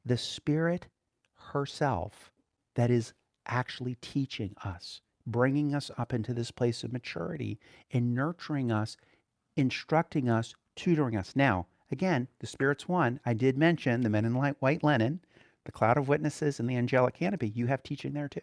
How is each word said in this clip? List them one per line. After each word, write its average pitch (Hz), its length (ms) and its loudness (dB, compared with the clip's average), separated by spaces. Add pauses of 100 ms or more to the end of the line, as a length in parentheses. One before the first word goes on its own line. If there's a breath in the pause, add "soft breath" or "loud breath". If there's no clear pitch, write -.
the 123 140 2
Spirit 165 680 -2 (680)
herself 135 800 -4 (420)
that 120 160 4
is 120 220 2 (320)
actually 123 500 -6
teaching 113 580 -4 (100)
us, - 380 -10 (240)
bringing 135 480 2
us 143 240 -4
up 123 160 -4
into 120 200 -2
this 117 180 -4
place 120 320 0
of 117 80 -6
maturity 127 680 -6 (320 soft breath)
and 120 220 0
nurturing 139 580 -2
us, 107 260 -2 (580 soft breath)
instructing 143 720 0
us, 113 260 0 (220)
tutoring 147 400 2
us. 98 200 -4
Now, 110 320 2 (240)
again, 139 360 0 (120)
the 120 80 -10
Spirit's - 400 -2
one. 143 380 0
I 120 80 2
did 131 240 2
mention 143 440 2
the 120 80 2
men 107 160 2
in 117 80 0
light, 135 260 0
white 139 240 0
linen, 147 380 4 (440 soft breath)
the - 60 -14
cloud 113 260 4
of 139 120 0
witnesses, 147 500 0
and 120 100 -2
the 127 80 0
angelic 123 360 4
canopy. 170 360 -2
You 120 180 -2
have 135 160 -2
teaching 139 300 -8
there 147 140 -4
too. 143 160 -10